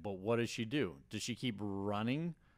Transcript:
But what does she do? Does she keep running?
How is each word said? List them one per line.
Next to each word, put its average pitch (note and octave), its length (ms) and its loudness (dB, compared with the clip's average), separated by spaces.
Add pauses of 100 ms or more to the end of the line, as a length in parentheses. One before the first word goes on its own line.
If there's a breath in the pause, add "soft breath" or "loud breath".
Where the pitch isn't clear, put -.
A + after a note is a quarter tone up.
But G2 160 -4
what A2 180 4
does A#2 140 2
she A2+ 160 -2
do? A2 300 0 (120)
Does G#2+ 140 -4
she B2 120 -2
keep A#2+ 240 -2
running? G#2 760 0 (240 soft breath)